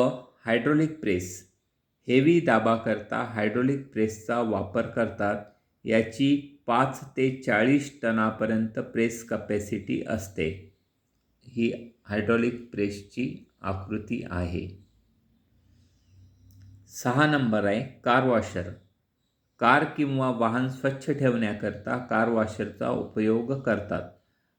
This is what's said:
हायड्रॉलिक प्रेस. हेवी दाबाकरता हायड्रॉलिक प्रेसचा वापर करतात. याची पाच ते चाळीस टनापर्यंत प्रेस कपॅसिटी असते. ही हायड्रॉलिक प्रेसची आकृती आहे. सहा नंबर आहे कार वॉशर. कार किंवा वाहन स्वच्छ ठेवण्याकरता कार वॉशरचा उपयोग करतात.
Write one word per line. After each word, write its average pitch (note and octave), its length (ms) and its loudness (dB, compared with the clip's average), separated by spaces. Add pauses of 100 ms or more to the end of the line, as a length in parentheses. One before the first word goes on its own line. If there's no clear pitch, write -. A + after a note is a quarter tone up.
(460)
हायड्रॉलिक D3 540 2
प्रेस. - 480 -4 (600)
हेवी C#3+ 320 6
दाबाकरता A2+ 840 2
हायड्रॉलिक A#2 640 0
प्रेसचा A2 540 -2
वापर G#2+ 400 -2
करतात. G#2 640 -2 (400)
याची C#3 840 0
पाच B2+ 500 0
ते C3 280 0
चाळीस B2+ 560 2
टनापर्यंत A2 760 0
प्रेस A2+ 440 -2
कपॅसिटी G#2 840 -4
असते. - 680 -4 (680)
ही A#2 480 -4 (120)
हायड्रॉलिक A#2 680 0
प्रेसची - 760 -6 (160)
आकृती G2 720 -6
आहे. F2+ 540 -6 (2000)
सहा C3+ 380 2
नंबर A#2 400 2
आहे - 380 -2
कार B2+ 240 4
वॉशर. F#2 420 0 (880)
कार C3 240 6
किंवा C3+ 460 0
वाहन A#2 380 0
स्वच्छ C3+ 440 -4
ठेवण्याकरता A#2 840 0
कार A2+ 320 0
वॉशरचा A2+ 600 -2
उपयोग A#2 680 0
करतात. F#2+ 500 -2 (500)